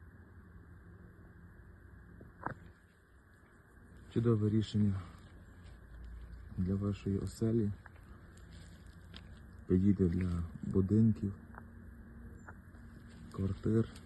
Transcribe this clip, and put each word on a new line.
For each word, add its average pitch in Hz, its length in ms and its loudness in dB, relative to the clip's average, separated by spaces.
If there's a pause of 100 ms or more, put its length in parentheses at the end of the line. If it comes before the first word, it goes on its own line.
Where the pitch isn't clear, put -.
(4000)
Чудове 113 360 6
рішення 104 520 4 (1600)
для 92 180 2
вашої 101 420 2
оселі. 110 540 2 (2000)
Підійде 92 420 6
для 87 340 2 (180)
будинків, 101 720 6 (2000)
квартир, 107 560 2 (180)